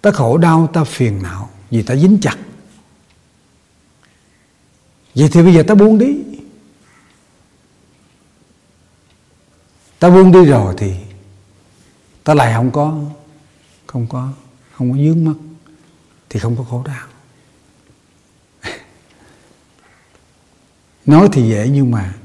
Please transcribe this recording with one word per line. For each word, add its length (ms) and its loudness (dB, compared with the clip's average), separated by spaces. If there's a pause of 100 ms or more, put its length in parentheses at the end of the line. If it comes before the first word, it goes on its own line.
Ta 80 2
khổ 260 -2
đau, 360 2
ta 120 -2
phiền 380 -6
não 280 -14 (200)
vì 120 -4
ta 140 -6
dính 240 2
chặt. 160 -6 (2750)
Vậy 180 2
thì 100 4
bây 120 6
giờ 80 4
ta 120 0
buông 240 4
đi. 180 0 (3750)
Ta 120 2
buông 220 6
đi 120 8
rồi 340 0
thì 160 -6 (1300)
ta 100 0
lại 200 0
không 160 -2
có, 280 -4 (880)
không 200 -8
có, 260 -10 (400)
không 200 -6
có 60 -4
vướng 260 0
mắc 120 -4 (920)
thì 100 -8
không 160 -6
có 80 -10
khổ 220 -12
đau. 200 -14 (1600)
<laughs> 160 -16 (2250)
Nói 260 4
thì 160 -2
dễ 200 -4
nhưng 220 -2
mà 240 -6 (100)